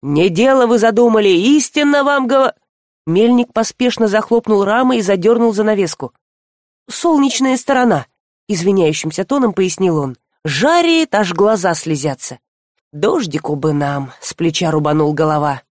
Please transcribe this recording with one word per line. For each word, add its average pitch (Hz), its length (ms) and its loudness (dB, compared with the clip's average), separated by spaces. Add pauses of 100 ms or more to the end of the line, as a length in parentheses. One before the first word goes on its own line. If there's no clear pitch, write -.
«Не 147 280 0
дело 247 380 2
вы 233 120 2
задумали, 220 500 2
истинно 285 760 2
вам 277 240 0
гово-» 269 260 2 (520)
Мельник 233 460 2
поспешно 226 540 -2
захлопнул 214 580 0
рамы 240 340 0
и 220 40 -2
задёрнул 214 500 2
занавеску. 196 600 -2 (760)
«Солнечная 277 680 0
сторона», 247 500 0 (400)
извиняющимся 175 800 -2
тоном 262 300 -2
пояснил 180 440 -2
он. 131 180 -6 (280)
«Жарит, 320 720 0
аж 196 160 0
глаза 190 420 0
слезятся». 147 640 -6 (560)
«Дождику 156 640 -4
бы 151 160 -2
нам», 143 480 -4
с - 140 -12
плеча 165 360 -2
рубанул 151 440 0
Голова. 151 480 -2 (120)